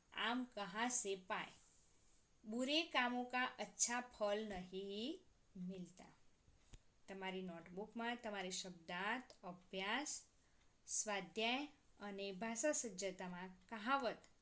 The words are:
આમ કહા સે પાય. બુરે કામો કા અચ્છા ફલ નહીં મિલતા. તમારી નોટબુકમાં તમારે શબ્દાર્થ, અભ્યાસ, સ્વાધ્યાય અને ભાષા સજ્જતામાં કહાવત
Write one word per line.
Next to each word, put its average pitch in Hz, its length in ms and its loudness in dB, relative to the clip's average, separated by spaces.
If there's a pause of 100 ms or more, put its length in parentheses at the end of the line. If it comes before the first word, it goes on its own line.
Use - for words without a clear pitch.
(140)
આમ 240 300 0
કહા 208 460 -2
સે 196 260 4
પાય. 185 360 -4 (960)
બુરે 262 360 2
કામો 247 400 2
કા 254 200 0 (160)
અચ્છા 240 420 0
ફલ 214 480 0
નહીં 196 720 -6 (360)
મિલતા. 180 500 -8 (1000)
તમારી 190 340 -4
નોટબુકમાં 185 760 -4
તમારે 202 340 -4
શબ્દાર્થ, 185 840 -4 (120)
અભ્યાસ, 196 800 -2 (680)
સ્વાધ્યાય 220 800 4 (320)
અને 196 320 -4
ભાષા 226 400 0
સજ્જતામાં 185 760 2 (200)
કહાવત 233 480 0 (240)